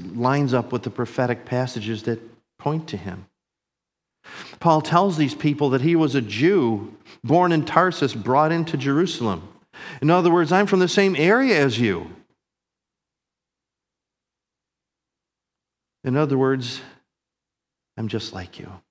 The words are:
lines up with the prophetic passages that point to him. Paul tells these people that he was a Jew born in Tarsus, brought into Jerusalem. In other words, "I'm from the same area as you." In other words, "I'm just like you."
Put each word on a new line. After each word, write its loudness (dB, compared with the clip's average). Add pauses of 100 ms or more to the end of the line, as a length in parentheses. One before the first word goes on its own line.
lines 0
up -2
with -4
the -8
prophetic -4
passages -6
that -4 (380)
point -4
to -8
him. -14 (1300)
Paul 4
tells 0
these 0
people -2
that 0
he 2
was 2
a 0
Jew 0 (260)
born 4
in 2
Tarsus, 0
brought 2
into -2
Jerusalem. -2 (540)
In 4
other 4
words, 2
"I'm 4
from 2
the 4
same 2
area 4
as 2
you." 0 (4000)
In -2
other 0
words, 0 (1160)
"I'm -8
just -8
like -16
you." -18 (180)